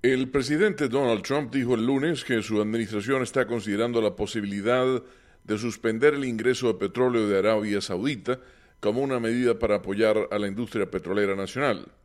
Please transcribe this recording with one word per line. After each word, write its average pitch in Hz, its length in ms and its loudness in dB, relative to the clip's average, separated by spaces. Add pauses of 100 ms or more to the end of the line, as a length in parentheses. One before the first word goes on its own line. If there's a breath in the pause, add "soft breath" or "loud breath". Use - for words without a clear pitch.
El 131 260 2
presidente 147 600 0
Donald 117 340 2
Trump 135 300 -2
dijo 127 220 0
el 113 100 0
lunes 139 380 0
que 113 180 0
su 104 200 0
administración 107 640 -2
está 120 240 0
considerando 113 520 0
la 104 140 0
posibilidad 113 880 0 (400 loud breath)
de 107 160 -2
suspender 117 560 2
el 139 100 -4
ingreso 120 440 0
de 110 60 2
petróleo 117 520 0
de 101 100 2
Arabia 104 440 2
Saudita 110 580 -4 (400 loud breath)
como 113 240 0
una 135 160 0
medida 117 400 2
para 104 160 2
apoyar 101 560 2
a 104 80 -2
la 104 80 -2
industria 104 420 -4
petrolera 98 460 -2
nacional. 104 540 -4 (160)